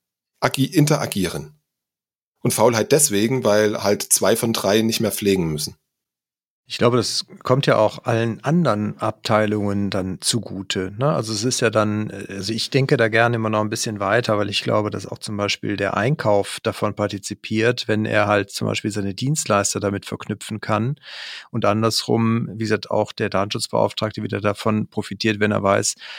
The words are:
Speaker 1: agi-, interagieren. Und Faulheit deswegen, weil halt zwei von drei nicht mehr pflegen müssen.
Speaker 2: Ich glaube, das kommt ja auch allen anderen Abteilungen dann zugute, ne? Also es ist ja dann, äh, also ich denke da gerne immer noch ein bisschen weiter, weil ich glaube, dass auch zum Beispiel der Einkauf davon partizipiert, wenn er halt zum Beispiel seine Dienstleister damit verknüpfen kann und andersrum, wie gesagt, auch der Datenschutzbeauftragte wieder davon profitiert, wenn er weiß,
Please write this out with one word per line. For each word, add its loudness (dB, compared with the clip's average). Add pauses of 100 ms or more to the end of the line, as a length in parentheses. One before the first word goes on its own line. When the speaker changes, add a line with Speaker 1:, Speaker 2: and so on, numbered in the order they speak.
(400)
Speaker 1:
agi-, 0
interagieren. 0 (880)
Und 0
Faulheit 4
deswegen, 2
weil 4
halt 2
zwei 2
von 0
drei 2
nicht 0
mehr 0
pflegen 0
müssen. -6 (880)
Speaker 2:
Ich -8
glaube, 4
das -2 (160)
kommt 2
ja 4
auch 0
allen 0
anderen 0
Abteilungen 0
dann -4
zugute, -4
ne? 0
Also -4
es -4
ist -2
ja 4
dann, 0
äh, -12
also -6
ich -6
denke 4
da 4
gerne 4
immer 0
noch 2
ein 0
bisschen -4
weiter, 2
weil 0
ich -4
glaube, 0
dass -6
auch -12
zum -8
Beispiel -2
der -2
Einkauf 0
davon -2
partizipiert, -2
wenn 0
er 2
halt 2
zum -6
Beispiel -2
seine -4
Dienstleister 0
damit -4
verknüpfen -8
kann -2 (520)
und -2
andersrum, 2
wie -6
gesagt, -2
auch 0
der -4
Datenschutzbeauftragte -2
wieder -6
davon -2
profitiert, -2
wenn 2
er 0
weiß, 2 (260)